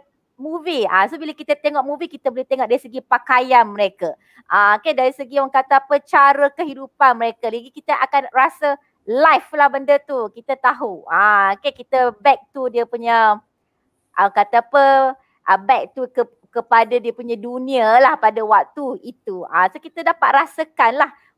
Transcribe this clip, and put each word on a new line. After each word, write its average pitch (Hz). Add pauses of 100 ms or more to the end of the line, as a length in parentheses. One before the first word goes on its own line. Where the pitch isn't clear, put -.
(380)
movie. 302
Ah, 190
so 311
bila 302
kita 285
tengok 294
movie, 285
kita 262
boleh 247
tengok 254
dari 247
segi 247
pakaian 254
mereka. 196 (320)
Ah, 202
okey, 311
dari 254
segi 269
orang 269
kata 269
apa, 285
cara 285
kehidupan 269
mereka. 233
Lagi 233
kita 294
akan 269
rasa 285 (240)
live 277
lah 294
benda 277
tu. 247
Kita 240
tahu. 247
Ah, 196
okey, -
kita 247
back 262 (160)
to 254
dia 233
punya, 233 (800)
ah, 196
kata 208
apa, 269 (300)
ah, 190
back 202
to 254
ke-, 233 (180)
kepada 233
dia 233
punya 240
dunia 240
lah 269
pada 214
waktu 240
itu. 196
Ah, 180
so -
kita 330
dapat 330
rasakan 285
lah, 294 (280)